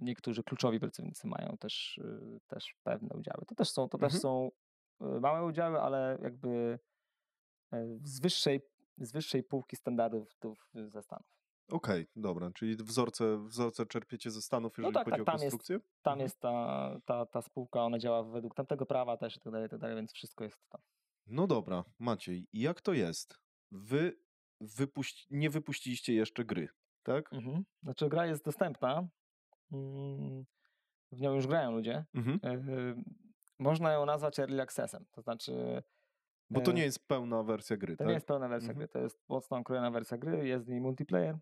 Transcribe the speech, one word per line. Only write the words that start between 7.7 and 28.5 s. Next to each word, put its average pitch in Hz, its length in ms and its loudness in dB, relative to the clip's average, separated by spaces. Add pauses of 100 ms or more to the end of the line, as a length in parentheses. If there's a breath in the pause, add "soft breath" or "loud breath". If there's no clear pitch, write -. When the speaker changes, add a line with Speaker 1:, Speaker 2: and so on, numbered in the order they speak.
Speaker 1:
e, 117 300 -4
z 135 160 -8
wyższej, 139 420 4 (360)
z 113 140 -8
wyższej 135 320 0
półki 127 320 -4
standardów 113 600 0 (500)
ze 104 160 -12
Stanów. - 240 -16 (440)
Speaker 2:
Okej, 95 440 2
dobra, 90 360 -2
czyli 113 240 -2
wzorce, 113 600 2
wzorce 113 480 -2
czerpiecie 117 460 -6
ze 107 100 -6
Stanów, 117 360 -2
Speaker 1:
No 117 40 -6
Speaker 2:
jeżeli - 120 0
Speaker 1:
tak, 240 120 2
Speaker 2:
chodzi 226 120 0
Speaker 1:
tak, 220 40 0
Speaker 2:
o 214 40 0
Speaker 1:
tam 175 80 4
jest, 156 100 0
Speaker 2:
konstrukcję? 139 360 -2 (220)
Speaker 1:
tam 143 120 4
Speaker 2:
Mhm. 139 120 -2
Speaker 1:
jest - 140 -6
ta, 135 560 0 (100)
ta, 120 200 0
ta 117 160 -2
spółka, 123 440 -2
ona 117 140 2
działa 117 240 2
według 113 320 -6
tamtego 135 300 -2
prawa 120 320 0
też 113 180 -4
i - 40 -18
tak 113 140 -8
dalej, 110 140 -2
i - 20 -6
tak 113 100 -8
dalej, 113 160 -4
więc 110 180 -6
wszystko - 300 -12
jest - 260 -12
tam. - 120 -18 (460)
Speaker 2:
No 143 200 2
dobra, 95 360 2 (160)
Maciej, 92 540 -2
i 107 80 -4
jak 160 200 0
to 190 120 2
jest? 90 460 0 (320)
Wy 117 460 0 (440)
wypuści-, 135 680 -4
nie 147 180 2
wypuściliście 139 640 0
jeszcze 110 320 4
gry, 90 220 -2 (360)
tak? 143 300 0
Speaker 1:
Mhm. 135 300 -2 (200)
Znaczy, 143 260 0
gra 165 160 2
jest 156 200 -2
dostępna. 151 640 0 (640)